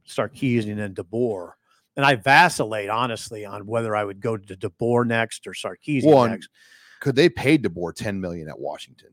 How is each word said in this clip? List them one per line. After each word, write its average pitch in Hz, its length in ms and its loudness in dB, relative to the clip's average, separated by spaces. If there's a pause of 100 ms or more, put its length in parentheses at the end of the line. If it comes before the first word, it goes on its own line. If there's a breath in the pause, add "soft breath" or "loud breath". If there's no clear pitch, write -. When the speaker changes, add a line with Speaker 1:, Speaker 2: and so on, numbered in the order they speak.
Speaker 1:
Sarkisian, 110 720 -2
and 101 160 -8
DeBoer. 101 560 -6 (460)
And 139 80 2
I 139 100 6
vacillate, 110 720 4
honestly, 110 560 -4
on 101 200 -12
whether 110 300 -2
I 107 80 0
would 98 180 -10
go 113 160 -4
to 98 180 -16
DeBoer 120 500 -2
next 113 420 -4
or 95 40 -12
Sarkisian 127 540 -4
Speaker 2:
Well, 143 180 8
and 113 100 0
Speaker 1:
next. 95 160 -12 (520 soft breath)
Speaker 2:
could 135 140 -2
they 156 140 6
pay 151 280 2
DeBoer 87 360 -6
ten 101 280 -6
million 85 260 -8
at 62 120 -14
Washington - 540 -14